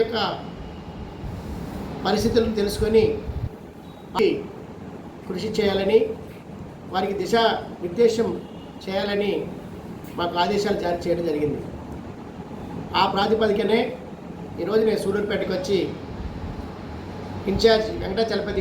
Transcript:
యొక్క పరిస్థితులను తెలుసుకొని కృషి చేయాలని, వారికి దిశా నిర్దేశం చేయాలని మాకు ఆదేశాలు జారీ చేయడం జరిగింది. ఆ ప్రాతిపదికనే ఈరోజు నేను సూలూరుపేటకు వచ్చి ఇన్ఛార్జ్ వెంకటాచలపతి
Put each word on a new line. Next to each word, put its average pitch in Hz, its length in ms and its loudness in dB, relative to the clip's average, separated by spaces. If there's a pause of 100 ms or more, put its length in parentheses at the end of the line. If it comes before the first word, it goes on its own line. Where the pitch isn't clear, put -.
యొక్క 226 160 2 (1900)
పరిస్థితులను 220 540 4
తెలుసుకొని 214 440 4 (2250)
కృషి 185 220 -4 (100)
చేయాలని, 196 400 6 (960)
వారికి 196 280 0
దిశా 226 220 4 (400)
నిర్దేశం 214 460 4 (560)
చేయాలని 202 480 2 (840)
మాకు 170 160 0 (100)
ఆదేశాలు 202 400 2
జారీ 175 200 2
చేయడం 170 260 2
జరిగింది. 147 300 0 (1400)
ఆ - 20 8 (100)
ప్రాతిపదికనే 208 680 4 (840)
ఈరోజు 214 260 4
నేను - 160 2
సూలూరుపేటకు 196 520 0
వచ్చి 190 220 2 (1700)
ఇన్ఛార్జ్ 220 360 6 (140)
వెంకటాచలపతి 202 580 0